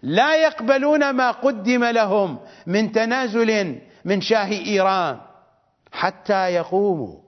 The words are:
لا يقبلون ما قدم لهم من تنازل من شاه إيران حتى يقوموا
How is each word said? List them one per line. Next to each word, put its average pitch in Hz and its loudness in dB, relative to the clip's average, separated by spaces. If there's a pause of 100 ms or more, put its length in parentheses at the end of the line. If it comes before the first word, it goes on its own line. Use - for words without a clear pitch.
لا 226 2
يقبلون 285 2
ما 254 0
قدم 240 0
لهم 208 0 (280)
من 208 0
تنازل 220 0 (240)
من 190 0
شاه 208 0
إيران 190 -2 (720)
حتى 190 -2
يقوموا 175 -2 (120)